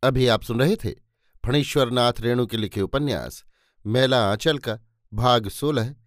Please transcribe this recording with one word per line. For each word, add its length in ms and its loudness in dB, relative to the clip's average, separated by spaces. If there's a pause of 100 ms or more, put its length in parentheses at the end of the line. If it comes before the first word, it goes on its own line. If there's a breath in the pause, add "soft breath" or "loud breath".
अभी 240 2
आप 160 2
सुन 160 -4
रहे 160 4
थे 160 -6 (540)
फणीश्वर 440 0
नाथ 300 2
रेणु 280 0
के 100 -6
लिखे 240 -4
उपन्यास 640 -4 (420)
मैला 460 2
आंचल 260 0
का 220 -8 (340)
भाग 360 2
सोलह 460 -2 (120)